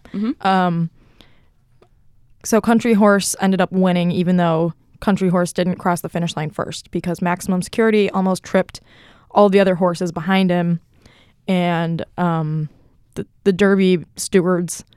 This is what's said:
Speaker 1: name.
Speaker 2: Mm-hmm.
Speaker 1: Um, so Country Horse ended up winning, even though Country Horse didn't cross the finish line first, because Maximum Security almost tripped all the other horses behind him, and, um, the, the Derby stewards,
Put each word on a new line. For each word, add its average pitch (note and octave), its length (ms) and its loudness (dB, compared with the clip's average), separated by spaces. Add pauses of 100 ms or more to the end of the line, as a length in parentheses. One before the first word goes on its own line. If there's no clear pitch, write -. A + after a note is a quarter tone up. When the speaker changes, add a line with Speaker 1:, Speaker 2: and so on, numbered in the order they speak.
(140)
Speaker 1:
name. A3 200 -4
Speaker 2:
Mm-hmm. - 140 -10
Speaker 1:
Um, F3 420 0 (1500)
so A3 160 0
Country A3+ 340 0
Horse G3+ 460 2
ended F#3+ 220 0
up F3+ 100 -2
winning, F3+ 400 0
even F3+ 260 0
though E3 360 0 (260)
Country F#3+ 280 0
Horse F3 240 0
didn't F3+ 240 -2
cross F3 240 -2
the - 80 -12
finish E3+ 300 -4
line D3+ 120 -6
first, - 420 -10
because E3+ 300 -6
Maximum F3+ 400 -2
Security G#3+ 500 0
almost F#3+ 320 -2
tripped - 360 -2 (520)
all G#3 180 6
the F#3+ 100 4
other F#3+ 160 4
horses F3 380 -2
behind F#3 360 2
him, F3 300 0 (680)
and, E3+ 580 0 (120)
um, D#3 520 -2 (460)
the, - 120 -10 (160)
the G3 100 2
Derby F#3+ 520 2 (100)
stewards, F3+ 680 -2 (140)